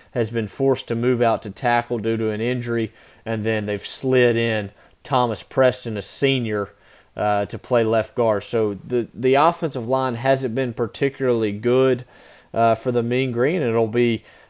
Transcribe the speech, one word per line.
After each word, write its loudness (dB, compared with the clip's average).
has -2
been -4
forced -2
to -2
move 0
out 2
to -10
tackle -2
due -2
to -2
an -4
injury, -4
and -4
then -2
they've -4
slid 2
in -2
Thomas 0
Preston, 0
a -6
senior, -2
uh, 0
to -10
play 2
left 0
guard. 0
So 0
the, -4
the 2
offensive 2
line 0
hasn't 0
been -2
particularly -2
good, 2
uh, 4
for -4
the 0
Mean -2
Green, 0
and 0
it'll 2
be, 0